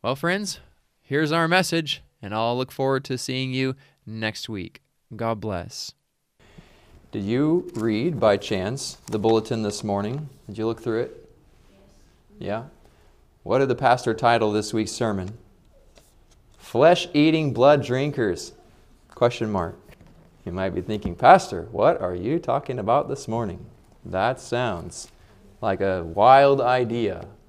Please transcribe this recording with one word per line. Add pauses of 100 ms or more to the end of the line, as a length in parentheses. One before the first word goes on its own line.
Well,
friends, (400)
here's
our
message, (180)
and
I'll
look
forward
to
seeing
you (280)
next
week. (320)
God
bless. (1200)
Did
you
read,
by
chance, (120)
the
bulletin
this
morning? (200)
Did
you
look
through
it? (1080)
Yes.
Yeah? (800)
What
did
the
pastor
title
this
week's
sermon? (1300)
Flesh-eating
blood
drinkers? (640)
Question
mark. (680)
You
might
be
thinking,
"Pastor,
what
are
you
talking
about
this
morning? (400)
That
sounds (520)
like
a
wild
idea (200)